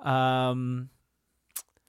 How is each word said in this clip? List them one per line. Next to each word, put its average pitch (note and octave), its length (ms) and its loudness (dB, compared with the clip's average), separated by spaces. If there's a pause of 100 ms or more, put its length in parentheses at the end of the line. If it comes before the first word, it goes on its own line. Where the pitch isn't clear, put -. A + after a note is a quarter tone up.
Um, B2+ 840 0 (1000)